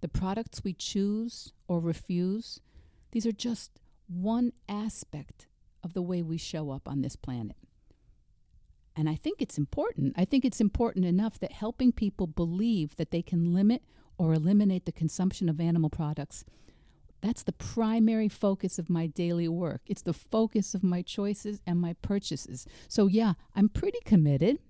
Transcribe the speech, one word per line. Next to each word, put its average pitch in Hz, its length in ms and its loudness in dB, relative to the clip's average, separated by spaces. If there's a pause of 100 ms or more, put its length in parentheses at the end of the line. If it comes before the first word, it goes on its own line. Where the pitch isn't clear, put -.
the 165 80 -6
products 196 540 -2
we 190 100 -4
choose 208 800 -4 (140)
or 175 140 0
refuse, 180 800 -2 (520)
these 226 140 0
are 233 60 0
just - 480 -8 (260)
one 220 460 0 (160)
aspect - 800 -8 (360)
of 170 120 -10
the 185 80 -2
way 180 200 -2
we 165 140 -4
show 156 340 -6
up 135 180 -10
on 139 140 0
this 123 140 -4
planet. 120 400 -8 (1400)
And 156 140 0
I 156 60 0
think 330 260 -6
it's - 180 -6
important. 147 580 -2
I 175 80 2
think 262 200 2
it's 240 160 0
important 214 440 2
enough 185 340 0
that - 140 -8
helping 240 400 2
people 196 340 -2
believe 170 680 0
that 165 140 -4
they 170 120 0
can 170 320 2
limit 202 280 4 (360)
or 160 140 4
eliminate 185 540 4
the 170 60 -6
consumption 185 560 0
of 156 120 0
animal 165 280 4
products, 151 560 -6 (760)
that's 226 220 -2
the 185 100 -4
primary 220 760 2
focus 196 500 0
of 170 120 -4
my 165 160 2
daily 170 420 0
work. 170 380 -2
It's - 160 -6
the 175 100 -2
focus 220 600 0
of 185 80 -2
my 180 200 2
choices 208 640 -6
and 175 140 2
my 170 220 -2
purchases. 165 640 -4 (220)
So 208 180 4
yeah, 202 280 4 (200)
I'm 208 140 4
pretty 403 360 -2
committed. 160 540 4 (120)